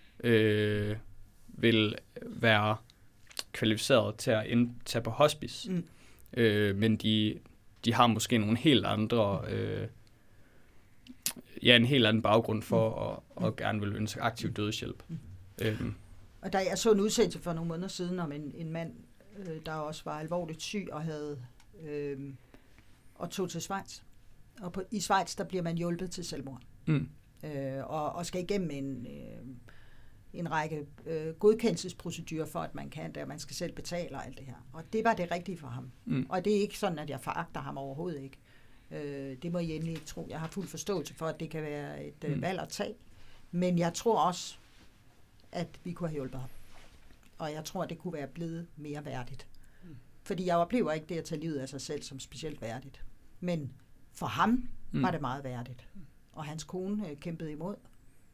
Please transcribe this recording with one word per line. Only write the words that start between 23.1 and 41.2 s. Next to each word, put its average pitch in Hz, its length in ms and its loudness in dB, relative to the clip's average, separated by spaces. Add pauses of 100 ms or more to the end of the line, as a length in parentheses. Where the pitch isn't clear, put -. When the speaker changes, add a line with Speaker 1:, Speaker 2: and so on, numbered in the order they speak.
Speaker 2:
og 175 160 -6
tog 185 200 -2
til 165 100 -6
Schweiz. - 400 -6 (640)
Og 180 100 -6
på, 190 180 -4
i 208 100 -2
Schweiz, 190 360 2
der 196 80 -2
bliver 180 180 -4
man 170 140 0
hjulpet 175 340 -2
til 175 140 -8
selvmord. 139 360 -8 (260)
Speaker 1:
Mm. 156 220 2 (360)
Speaker 2:
Øh, 135 460 -6
og, 151 220 -2
og 170 140 -6
skal 180 160 -4
igennem 180 280 0
en, 139 360 -4
øh, 131 400 -12 (920)
en 170 120 -4
række, 156 360 -2 (200)
øh, 160 280 -4
godkendelsesprocedurer 170 1120 2
for, 165 140 -4
at 156 140 -4
man 139 160 -8
kan 160 220 -8
det, 147 100 -8
og 143 60 -8
man 143 100 -10
skal - 180 -10
selv 165 160 -4
betale 160 440 -6
og 117 100 -8
alt 139 120 -14
det 139 80 -14
her. - 260 -14
Og 160 200 -14
det 220 120 2
var 226 100 6
det 170 160 -2
rigtige 175 280 -4
for 147 100 -12
ham. 123 220 -8 (140)
Speaker 1:
Mm. 131 240 0
Speaker 2:
Og 185 160 0
det 208 120 6
er 196 40 6
ikke 208 180 0
sådan, 180 200 0
at 151 120 -6
jeg 127 100 -6
foragter - 400 -4
ham 143 180 -6
overhovedet 139 440 -6
ikke. 135 160 -12 (520)
Øh, 143 520 -6
det 170 100 -4
må 175 60 0
I 170 120 -2
endelig 160 240 -4
ikke 156 120 -10
tro. - 240 -10
Jeg 151 100 -6
har 160 80 -4
fuld 185 180 -6
forståelse 160 480 -4
for, 160 120 -6